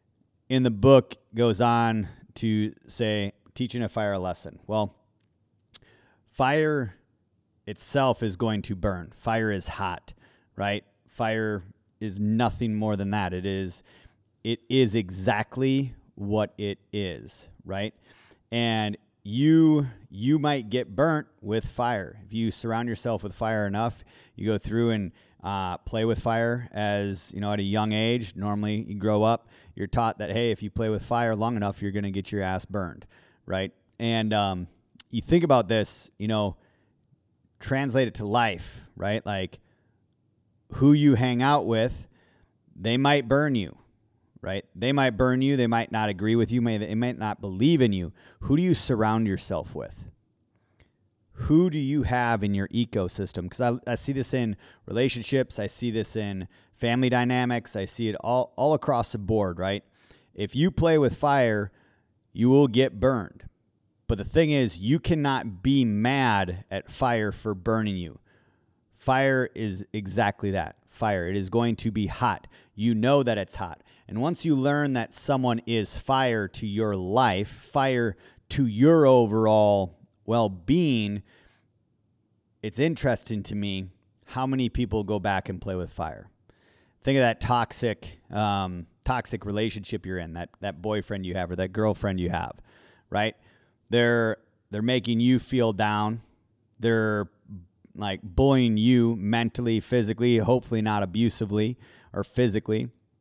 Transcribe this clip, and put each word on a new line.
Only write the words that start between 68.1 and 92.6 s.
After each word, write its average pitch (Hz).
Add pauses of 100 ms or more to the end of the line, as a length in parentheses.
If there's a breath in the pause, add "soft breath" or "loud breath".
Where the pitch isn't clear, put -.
Fire 135
is 101
exactly 101
that, 90 (100)
fire. 98
It 95
is 95
going 117
to 113
be 101
hot. 104 (280 soft breath)
You 113
know 127
that 117
it's 92
hot. 90 (260 soft breath)
And 107
once 165
you 160
learn 143
that 117
someone 127
is 113
fire 123
to -
your 104
life, 98
fire 127 (340 soft breath)
to 135
your 143
overall 107 (280)
well-being, 107 (1400 soft breath)
it's 107
interesting 127
to -
me 95 (380)
how 131
many 131
people 110
go 101
back 95
and 92
play 95
with 90
fire. 78 (720 soft breath)
Think 139
of 135
that 117
toxic, - (100)
um, 98 (180)
toxic 120
relationship 104
you're 92
in, 82
that, 85 (100)
that 90
boyfriend 101
you 90
have 90
or 90
that 92
girlfriend 101
you 87
have, 85 (560 soft breath)